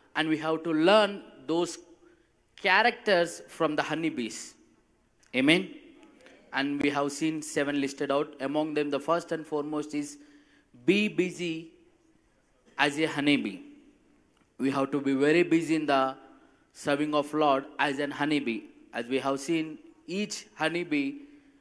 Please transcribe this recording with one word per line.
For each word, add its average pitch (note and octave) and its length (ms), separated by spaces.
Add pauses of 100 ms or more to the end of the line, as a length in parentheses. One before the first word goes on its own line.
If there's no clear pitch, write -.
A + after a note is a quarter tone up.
(160)
and D#3 120
we D#3 120
have D#3+ 240
to E3+ 100
learn G3 480 (240)
those E3 320 (800)
characters G3 920
from D3+ 280
the D3 80
honeybees. D3+ 720 (800)
Amen. D3+ 340 (840)
And C#3+ 300
we C#3+ 80
have C#3+ 220
seen D#3 320
seven C#3+ 360
listed C#3 320
out. D3 280
Among D3+ 340
them, D3 160
the C#3+ 100
first E3 320
and D#3+ 140
foremost D3 480
is D3 240 (640)
be G#3 240
busy E3 600 (1080)
as C#3+ 220
a D#3 80
honeybee. C#3 540 (1000)
We C3 140
have C3+ 200
to C#3+ 80
be C3+ 140
very D3+ 300
busy D#3+ 320
in D3+ 100
the C3+ 300 (580)
serving D3 400
of D3 220
Lord C#3 300 (120)
as C#3 220
an C#3+ 100
honeybee. C#3+ 520 (300)
As A#2 140
we C3 140
have C3+ 200
seen, D#3+ 380 (300)
each G3 480
honeybee D3+ 640 (420)